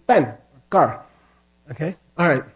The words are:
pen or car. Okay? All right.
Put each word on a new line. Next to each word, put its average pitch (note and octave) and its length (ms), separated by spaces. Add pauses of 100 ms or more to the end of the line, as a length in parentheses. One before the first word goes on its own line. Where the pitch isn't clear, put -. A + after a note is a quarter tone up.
pen G#3 180
or - 440
car. - 360 (640)
Okay? D3+ 240 (220)
All E3+ 100
right. C3+ 160 (120)